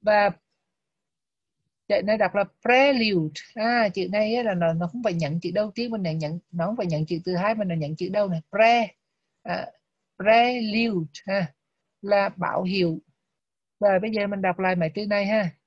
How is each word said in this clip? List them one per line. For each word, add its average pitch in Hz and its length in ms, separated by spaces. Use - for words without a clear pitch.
Và 208 300
chữ 202 160
này 214 140
đọc 196 180
là 202 80
prelude. 233 800
À, 226 340
chữ 185 220
này 214 240
á 247 80
là 220 100
nó, 170 200
nó 170 140
không 233 160
phải 214 100
nhận 160 260
chữ 175 140
đầu 208 180
tiên, 233 200
mình 185 260
nhận, 160 220
nó 170 140
không 208 100
phải 233 100
nhận 156 200
chữ 165 200
thứ 185 100
hai, 202 200
mà 214 100
nó 175 100
nhận 156 200
chữ 180 180
đầu 208 140
này. 175 140
Pre, 226 360
à, 185 240
prelude 226 920
ha, 190 280
là 196 280
báo 185 340
hiệu. 180 360
Và 202 220
bây 220 100
giờ 208 160
mình 202 140
đọc 185 180
lại 185 160
mấy 165 200
từ 208 120
này 202 180
ha. 208 240